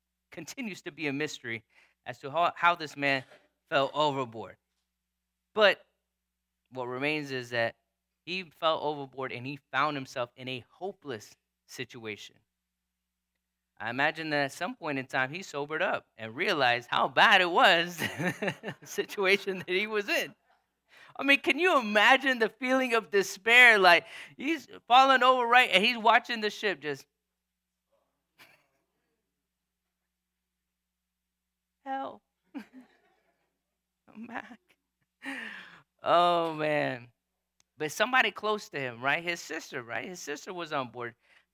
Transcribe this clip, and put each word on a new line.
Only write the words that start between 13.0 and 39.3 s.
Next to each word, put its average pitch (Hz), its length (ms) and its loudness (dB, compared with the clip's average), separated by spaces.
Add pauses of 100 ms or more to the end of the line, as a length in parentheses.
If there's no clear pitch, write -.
I 107 100 -6
imagine 156 400 -2
that 147 160 0
at 131 80 -6
some 185 220 -8
point 151 240 -6
in 127 60 -8
time 131 280 -2
he 185 100 -12
sobered 151 380 -8
up 185 240 -2 (120)
and 110 180 -12
realized 135 540 0
how 220 180 0
bad 185 340 6
it 175 100 0
was, 175 460 4
<laughs> - 0 -
the - 840 -6
situation 196 760 -2
that 151 100 -12
he 190 160 0
was 208 220 -4
in. 247 260 -4 (840)
I - 60 -8
mean, 277 160 4
can 277 200 -2
you 339 200 4
imagine 240 600 4
the 220 100 0
feeling 262 440 -2
of 226 160 0
despair? 226 680 6
Like, 175 280 6 (320)
he's 285 300 -6 (200)
falling 262 360 6
over, 254 220 4
right? 240 260 6
And 185 120 4
he's 240 140 0
watching 226 440 2
the 208 80 -2
ship 190 320 -4
just, 143 240 -8 (4000)
"Help. 269 360 -10 (160)
<laughs> - 160 -20
Come - 1700 -20
back. 233 320 -14 (1400)
Oh, 170 500 2
man." 143 540 -4 (680)
But - 140 -6
somebody 254 400 0
close 208 380 -6
to 156 100 -8
him, 120 220 -8
right? 147 220 0
His 170 180 -6